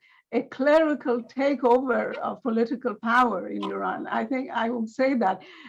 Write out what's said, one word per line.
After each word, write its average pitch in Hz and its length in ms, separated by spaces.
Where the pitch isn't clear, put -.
a 233 100
clerical 294 800
takeover 254 960
of - 240
political 233 520
power 226 540
in 208 160
Iran, 196 440
I 226 160
think 262 280
I 226 180
would 226 180
say 269 260
that, 190 280